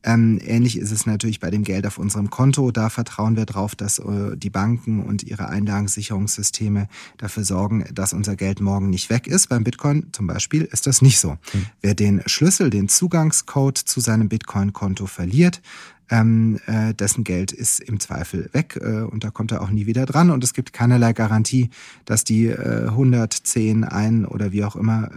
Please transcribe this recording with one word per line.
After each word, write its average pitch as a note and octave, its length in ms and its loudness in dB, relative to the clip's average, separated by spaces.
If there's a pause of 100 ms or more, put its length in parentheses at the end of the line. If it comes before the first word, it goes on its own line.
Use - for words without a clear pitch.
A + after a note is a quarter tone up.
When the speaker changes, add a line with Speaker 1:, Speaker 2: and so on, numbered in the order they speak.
Speaker 1:
Ähm, A2+ 420 4
ähnlich A#2 320 2
ist G#2 160 -4
es G#2+ 140 -2
natürlich G#2+ 340 -2
bei - 120 -4
dem G#2 120 0
Geld F#2+ 220 -2
auf - 140 -6
unserem G2+ 320 -2
Konto. C3 400 2
Da A2 180 0
vertrauen A2 460 -2
wir A2 100 0
drauf, G2+ 300 -4
dass, - 240 -4
äh, G2+ 360 -4
die G2+ 140 -6
Banken A2 540 -2
und G2+ 180 -2
ihre - 280 -8
Einlagensicherungssysteme G#2 1400 -2 (300)
dafür G#2+ 260 -8
sorgen, G2 500 -2
dass F#2+ 200 -4
unser G2+ 220 -4
Geld G2 240 -4
morgen G2 300 0
nicht F#2 220 -2
weg A2+ 160 0
ist. - 220 0
Beim A#2+ 140 0
Bitcoin D3 480 -2
zum G#2 140 -4
Beispiel F#2+ 380 -2
ist - 240 -4
das C3+ 140 2
nicht C3 180 8
so. D2+ 180 -2 (140)
Speaker 2:
Hm. G2 140 0 (160)
Speaker 1:
Wer G2+ 120 2
den G2 320 4
Schlüssel, E3 440 2
den G2+ 180 2
Zugangscode D#3 920 2
zu - 220 -4
seinem A2+ 300 2
Bitcoin-Konto G2 760 -2
verliert, B2 540 2 (480)
ähm, A2+ 480 4 (100)
äh, A2 260 0
dessen G2+ 320 -2
Geld F2+ 260 -2
ist - 300 -4
im G#2 180 -6
Zweifel - 540 -8
weg, - 280 -2
äh, A2 200 -2
und A2 240 -6
da G#2 40 -4
kommt A2+ 220 -6
er A2 100 -2
auch F#2+ 100 -4
nie G#2+ 160 0
wieder B2 180 0
dran. D#3+ 240 4
Und C3+ 160 2
es - 80 -2
gibt - 180 -6
keinerlei A#2+ 400 4
Garantie, A2 580 2 (360)
dass - 180 0
die, A2+ 220 2
äh, A2 460 -2
hundert, B2 420 2
zehn, A2 500 0
ein G#2+ 420 0
oder G2 280 -4
wie G2+ 100 0
auch G2+ 140 -6
immer, A2 400 0